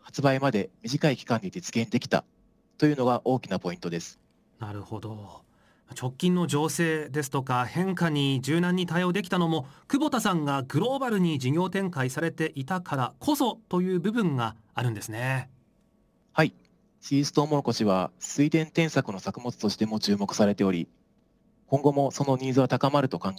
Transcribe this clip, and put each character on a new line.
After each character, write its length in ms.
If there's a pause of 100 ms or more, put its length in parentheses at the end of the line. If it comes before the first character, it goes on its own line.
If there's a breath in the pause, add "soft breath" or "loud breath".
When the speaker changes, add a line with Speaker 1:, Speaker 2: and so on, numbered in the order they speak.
Speaker 1:
発 200
売 180
ま 120
で 180 (140)
短 280
い 60
期 80
間 160
で 100
実 240
現 160
で 80
き 100
た 160 (520)
と 100
い 60
う 40
の 100
が 180
大 160
き 80
な 100
ポ 140
イ 40
ン 20
ト 100
で 120
す。 200 (400)
Speaker 2:
な 100
る 120
ほ 180
ど。 420 (560 soft breath)
直 140
近 220
の 120
情 220
勢 400
で 140
す 80
と 120
か 220
変 300
化 160
に 320
柔 180
軟 160
に 100
対 180
応 100
で 80
き 80
た 80
の 100
も、 180 (220 loud breath)
久 160
保 60
田 100
さ 140
ん 100
が 180
グ 180
ロ 160
ー 20
バ 100
ル 120
に 180
事 140
業 180
展 200
開 200
さ 100
れ 100
て 240
い 120
た 160
か 140
ら 220
こ 160
そ 220 (140)
と 100
い 160
う 20
部 140
分 240
が 200 (180)
あ 80
る 80
ん 40
で 60
す 80
ね。 400 (840)
Speaker 1:
は 120
い。 100 (460)
シ 220
ー 20
ス 80
ト 100
ウ 60
モ 80
ロ 60
コ 100
シ 120
は 340
水 320
田 100
転 300
作 200
の 80
作 220
物 160
と 140
し 60
て 100
も 120
注 200
目 160
さ 100
れ 100
て 100
お 60
り、 160 (800)
今 140
後 120
も 180
そ 140
の 120
ニ 140
ー 20
ズ 80
は 80
高 220
ま 100
る 80
と 100
考 200